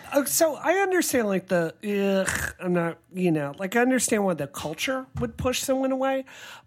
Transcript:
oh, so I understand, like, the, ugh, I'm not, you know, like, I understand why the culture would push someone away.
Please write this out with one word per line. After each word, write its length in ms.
oh, 100
so 300
I 200
understand, 520
like, 220
the, 260
ugh, 760
I'm 120
not, 260
you 200
know, 260
like, 160
I 60
understand 440
why 100
the 120
culture 600
would 180
push 240
someone 300
away. 340